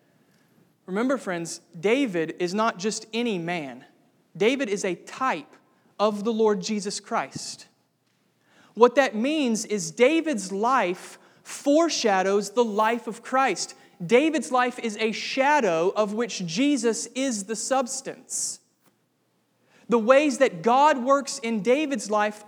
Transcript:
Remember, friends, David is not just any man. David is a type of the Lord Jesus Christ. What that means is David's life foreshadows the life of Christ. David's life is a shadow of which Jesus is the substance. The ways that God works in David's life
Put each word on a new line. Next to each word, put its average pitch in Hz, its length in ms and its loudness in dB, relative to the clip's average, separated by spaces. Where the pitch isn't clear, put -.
Remember, 233 320 -2
friends, 170 440 -6
David 185 580 0
is 175 160 -2
not 220 240 0
just 208 340 -6
any 220 280 -2
man. 156 460 -8
David 247 320 0
is 202 160 -4
a 185 80 -2
type - 640 -6
of 208 260 0
the 233 80 0
Lord 214 280 2
Jesus 202 380 -6
Christ. - 680 -8
What 240 220 6
that 247 200 2
means 240 480 0
is 202 280 -6
David's 254 600 0
life 202 680 -2
foreshadows 208 1080 2
the 240 160 2
life 220 420 0
of - 160 -12
Christ. 262 500 -2
David's 262 460 2
life 247 280 0
is 214 200 -6
a 220 140 0
shadow 220 840 2
of 208 180 0
which 214 320 -4
Jesus 226 600 0
is 247 300 -2
the 220 100 -8
substance. - 1040 -6
The 240 100 4
ways 262 420 4
that 196 220 2
God 269 360 4
works 269 420 0
in 226 220 -4
David's 247 500 0
life 208 360 -2